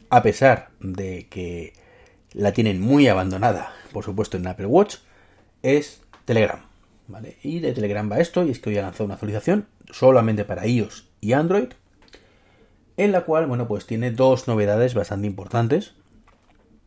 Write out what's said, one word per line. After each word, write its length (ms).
a 140
pesar 460
de 480
que 440
la 200
tienen 280
muy 260
abandonada, 680
por 120
supuesto, 320
en 120
Apple 180
Watch, 300
es 400
Telegram, 380
¿vale? 380
Y 160
de 120
Telegram 380
va 80
esto, 260
y 60
es 80
que 120
hoy 80
ha 40
lanzado 220
una 100
actualización 520
solamente 520
para 220
iOS 420
y 120
Android, 360
en 160
la 120
cual, 220
bueno, 220
pues 180
tiene 240
dos 380
novedades 460
bastante 340
importantes, 680